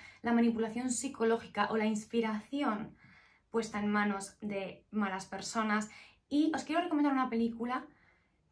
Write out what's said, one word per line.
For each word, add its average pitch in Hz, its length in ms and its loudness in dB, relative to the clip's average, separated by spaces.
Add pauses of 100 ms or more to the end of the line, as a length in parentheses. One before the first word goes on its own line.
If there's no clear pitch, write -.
(220)
la 233 100 0
manipulación 233 580 2
psicológica 226 800 0
o 220 60 0
la 214 100 2
inspiración 220 1080 -2 (520)
puesta 220 300 -2
en 208 80 -2
manos 208 540 0
de 196 500 -8
malas 196 360 -2
personas. 214 600 -2 (400)
Y 302 240 4
os 269 120 -2
quiero 330 180 0
recomendar 294 300 2
una 262 180 2
película 233 560 -2 (640)